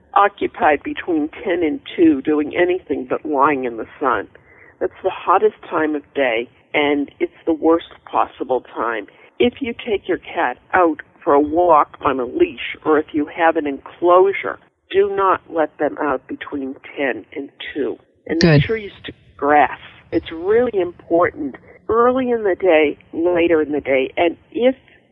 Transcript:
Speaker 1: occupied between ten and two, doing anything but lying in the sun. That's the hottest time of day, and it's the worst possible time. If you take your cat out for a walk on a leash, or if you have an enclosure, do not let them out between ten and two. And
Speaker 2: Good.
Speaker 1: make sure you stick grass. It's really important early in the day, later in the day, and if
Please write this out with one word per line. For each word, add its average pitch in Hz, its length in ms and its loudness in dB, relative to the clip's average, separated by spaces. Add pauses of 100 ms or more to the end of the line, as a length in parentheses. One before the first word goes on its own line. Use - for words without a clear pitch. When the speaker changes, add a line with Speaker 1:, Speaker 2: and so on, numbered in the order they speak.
(140)
Speaker 1:
occupied 175 680 2
between 151 460 -4
ten 175 340 -4
and 143 160 -2 (160)
two, 156 260 4
doing 151 340 -2
anything 175 540 -2
but - 160 -4
lying 143 400 2
in 117 120 -6
the 107 80 -10 (140)
sun. 117 280 0 (520)
That's - 140 -4 (100)
the 185 100 0
hottest 208 420 2 (140)
time 156 260 -2
of 143 80 -6 (100)
day, 123 360 -2 (240)
and 147 460 0
it's 175 140 -6 (120)
the 165 80 0
worst 160 360 0 (200)
possible 123 520 -2
time. 113 460 -6 (320)
If 240 220 2
you 240 120 -6
take - 340 -6
your 165 100 -2
cat 147 400 -6 (160)
out 170 280 2 (220)
for 156 100 2
a 135 60 4
walk 156 600 2
on 131 180 -2
a 123 60 -2
leash, - 500 -4 (100)
or 151 140 2
if 156 140 -6
you 151 120 -2 (100)
have 165 220 2
an 147 100 -4
enclosure, 180 920 2 (340)
do 196 240 2
not 196 340 2
let 160 280 -2
them 147 240 -2
out 143 260 -4
between 135 480 -10 (220)
ten 131 280 -4 (100)
and 143 140 -10 (240)
two. 123 240 -4 (300)
And 165 120 -4
Speaker 2:
Good. 170 80 4
Speaker 1:
make 147 160 6
sure 226 140 -4
you 202 140 -12 (120)
stick - 120 -14 (220)
grass. 147 420 2 (320)
It's 170 200 -4
really 208 480 0
important 170 760 -2 (320)
early 247 440 2
in 226 120 -2
the 185 160 2
day, 156 380 2 (160)
later 170 480 2
in 143 100 -4
the 143 100 -4
day, 135 360 0
and 170 200 0 (140)
if 247 240 0 (360)